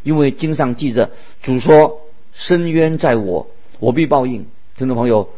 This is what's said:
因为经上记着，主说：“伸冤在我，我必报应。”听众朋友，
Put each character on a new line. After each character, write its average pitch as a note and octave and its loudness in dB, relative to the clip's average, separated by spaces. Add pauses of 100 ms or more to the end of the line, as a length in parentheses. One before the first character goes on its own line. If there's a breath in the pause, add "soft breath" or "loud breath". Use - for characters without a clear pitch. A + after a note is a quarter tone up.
因 D3+ 0
为 C#3+ 4
经 D#3 -4
上 B2+ 0
记 C3+ -4
着， A2+ 0 (320 loud breath)
主 B2+ 0
说 D3+ 6 (300)
：“伸 E3+ 0
冤 D#3+ 2
在 C3+ 2
我， F#2 -2 (320 soft breath)
我 A#2 2
必 D#3 2
报 C3+ 2
应。” A2 -6 (300)
听 C3 -2
众 B2+ 0
朋 A#2+ 0
友， G#2+ 2